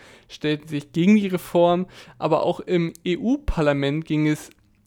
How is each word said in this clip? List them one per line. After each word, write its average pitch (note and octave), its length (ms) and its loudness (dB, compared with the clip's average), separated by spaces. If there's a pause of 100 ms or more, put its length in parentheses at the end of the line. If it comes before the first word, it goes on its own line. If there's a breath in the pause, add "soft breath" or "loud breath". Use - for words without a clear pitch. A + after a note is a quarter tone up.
(300 loud breath)
stellten D3+ 380 -4
sich C#3+ 240 -8
gegen F3 240 4
die G3+ 120 2
Reform, F3 600 0 (300 loud breath)
aber D#3 260 0
auch F3 160 -2
im E3+ 340 -2 (100)
E-U-Parlament D#3+ 1040 -2
ging D3+ 220 0
es D3+ 220 -4 (380)